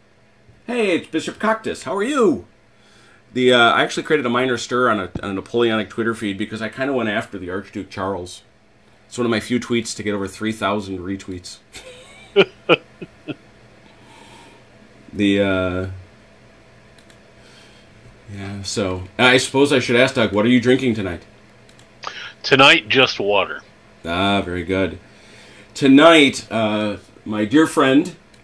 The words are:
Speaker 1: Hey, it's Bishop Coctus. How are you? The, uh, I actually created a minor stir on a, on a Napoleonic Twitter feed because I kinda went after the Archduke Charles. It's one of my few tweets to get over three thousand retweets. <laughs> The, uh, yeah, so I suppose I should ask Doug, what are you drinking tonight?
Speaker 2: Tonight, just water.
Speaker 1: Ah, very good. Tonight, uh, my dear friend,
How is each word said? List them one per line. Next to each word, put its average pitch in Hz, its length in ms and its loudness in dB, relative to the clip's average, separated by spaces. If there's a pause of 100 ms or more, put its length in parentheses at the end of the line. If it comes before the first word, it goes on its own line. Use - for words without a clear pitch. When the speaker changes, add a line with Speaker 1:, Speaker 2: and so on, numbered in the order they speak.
(640)
Speaker 1:
Hey, 220 300 -2
it's 127 120 -4
Bishop - 300 -6
Coctus. 214 460 -4
How 156 120 -6
are 196 80 -2
you? 220 420 0 (880)
The, 127 200 4
uh, 117 180 6
I 131 120 2
actually 160 200 -6
created 147 220 0
a 123 40 -2
minor 123 280 -2
stir 123 320 -2
on 107 100 0
a, 90 100 -8 (120)
on - 80 -6
a 98 40 -6
Napoleonic 110 560 0
Twitter 113 260 -4
feed 101 240 -6
because 107 220 -8
I 110 80 -8
kinda 135 240 -6
went 113 160 -2
after 104 280 -6
the 87 140 -10
Archduke 98 400 -10
Charles. 92 500 -8 (680)
It's - 100 -18
one 120 80 0
of 117 60 0
my 110 80 0
few 120 200 -2
tweets 117 360 -4
to 107 80 -12
get 104 100 -2
over 98 140 -4
three 107 240 -6
thousand 101 480 -4
retweets. 92 600 -10 (760)
<laughs> - 440 0 (2250)
The, 101 260 2
uh, 92 480 -2 (2500)
yeah, 98 300 -10
so 92 400 -6 (140)
I 123 200 4
suppose 139 340 2
I 139 80 4
should 120 160 0
ask 127 200 4
Doug, 107 180 0
what 104 120 2
are 120 40 2
you 123 100 4
drinking 127 360 0
tonight? 95 280 -8 (1200)
Speaker 2:
Tonight, 139 460 6
just 127 280 2
water. 95 440 -2 (420)
Speaker 1:
Ah, 95 400 0
very 87 220 -6
good. 92 340 -2 (760)
Tonight, 143 800 6
uh, 107 460 -2 (260)
my 107 220 -4
dear 139 200 4
friend, 147 480 2 (300)